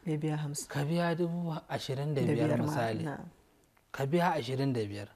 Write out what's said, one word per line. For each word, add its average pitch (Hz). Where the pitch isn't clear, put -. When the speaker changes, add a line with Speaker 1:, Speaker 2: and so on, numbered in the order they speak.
Speaker 1:
Ya 156
biya 151
hamsin. 147
Speaker 2:
ka 143
biya 170
dubu 170
ashirin 143
da 135
biyar 147
Speaker 1:
Da 156
biyar 151
ma, -
Speaker 2:
misali. 113
Speaker 1:
na'am. 147
Speaker 2:
Ka 135
biya 170
ashirin 131
da 120
biyar." 101